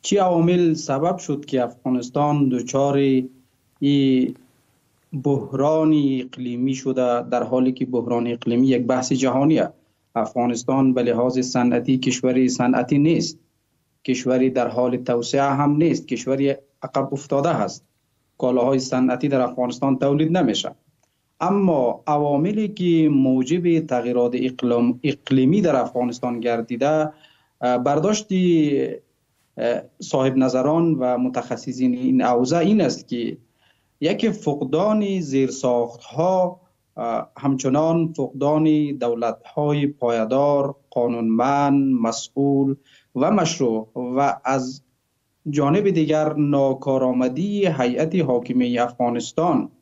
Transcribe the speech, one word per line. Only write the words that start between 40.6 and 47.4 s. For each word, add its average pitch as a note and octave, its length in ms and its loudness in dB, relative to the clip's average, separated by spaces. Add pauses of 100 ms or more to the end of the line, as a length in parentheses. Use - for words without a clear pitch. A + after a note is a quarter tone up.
قانونمند، C3 1040 0
مسئول C3+ 840 0 (400)
و D3 160 0
مشروع C3 640 0
و B2+ 480 -2
از C3 380 -4 (680)
جانب D3+ 400 2
دیگر D#3 440 0
ناکارآمدی C#3 1300 0